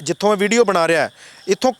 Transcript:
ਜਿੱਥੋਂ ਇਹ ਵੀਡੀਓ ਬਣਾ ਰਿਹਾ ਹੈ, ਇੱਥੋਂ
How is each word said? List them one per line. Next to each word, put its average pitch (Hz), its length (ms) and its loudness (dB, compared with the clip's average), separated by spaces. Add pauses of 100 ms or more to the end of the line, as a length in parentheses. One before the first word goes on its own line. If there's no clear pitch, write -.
ਜਿੱਥੋਂ 175 300 -2
ਇਹ 214 40 0
ਵੀਡੀਓ 208 280 2
ਬਣਾ 180 240 0
ਰਿਹਾ 165 140 2
ਹੈ, 110 80 -4 (380)
ਇੱਥੋਂ 226 320 0